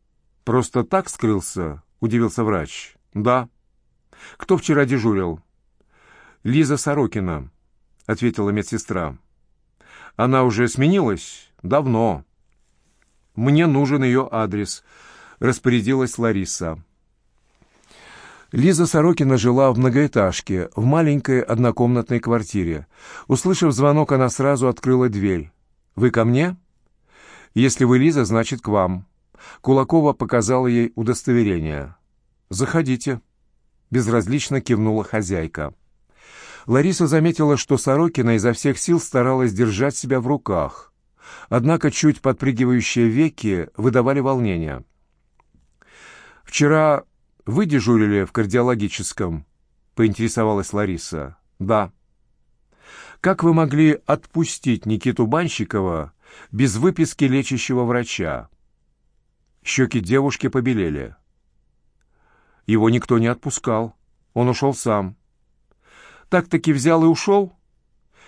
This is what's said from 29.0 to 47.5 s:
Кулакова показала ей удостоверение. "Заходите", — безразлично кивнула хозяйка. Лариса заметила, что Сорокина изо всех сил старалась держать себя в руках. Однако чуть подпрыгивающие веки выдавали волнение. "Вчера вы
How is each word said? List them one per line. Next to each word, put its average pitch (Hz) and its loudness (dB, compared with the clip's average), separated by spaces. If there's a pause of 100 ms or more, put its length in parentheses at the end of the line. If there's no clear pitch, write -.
Кулакова 135 2
показала 123 0
ей 117 2
удостоверение. 95 -2 (540)
"Заходите", — 127 -4 (680)
безразлично 120 -2
кивнула 110 0
хозяйка. 85 -6 (960)
Лариса 156 2
заметила, 156 2
что - 0
Сорокина 135 0
изо 113 0
всех 135 -2
сил 170 0
старалась 131 0
держать 117 0
себя 127 -2
в 117 -6
руках. 95 -4 (560)
Однако 147 0
чуть 151 0
подпрыгивающие 123 0
веки 107 0
выдавали 127 2
волнение. 95 -2 (1600)
"Вчера 151 2 (420)
вы 160 0